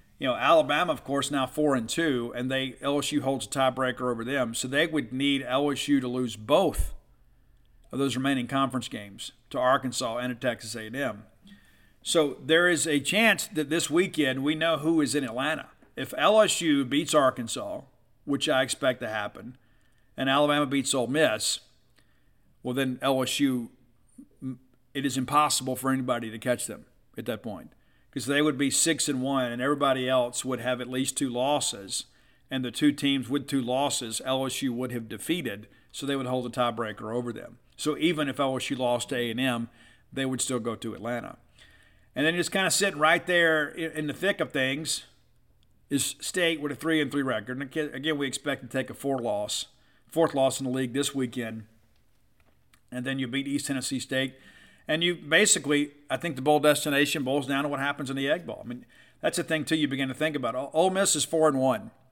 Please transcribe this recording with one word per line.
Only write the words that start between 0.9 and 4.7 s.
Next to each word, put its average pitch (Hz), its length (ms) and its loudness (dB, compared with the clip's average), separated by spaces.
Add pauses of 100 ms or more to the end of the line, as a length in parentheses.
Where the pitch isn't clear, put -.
of 127 100 -10
course, 135 260 -2
now 143 160 0
four 147 300 2
and 117 140 0
two, 123 460 0
and 123 140 -4
they, 131 320 -2
L 143 180 0
S 143 120 -4
U 147 100 0
holds 135 260 -2
a - 20 -14
tiebreaker 127 600 0
over 113 140 -2
them. 123 300 -2
So - 160 -6
they 147 180 2